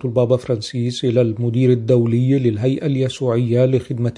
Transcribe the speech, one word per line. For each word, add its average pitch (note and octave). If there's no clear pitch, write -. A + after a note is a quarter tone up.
البابا B2
فرانسيس A#2+
إلى B2
المدير A#2+
الدولي A#2+
للهيئة B2+
اليسوعية B2+
لخدمة B2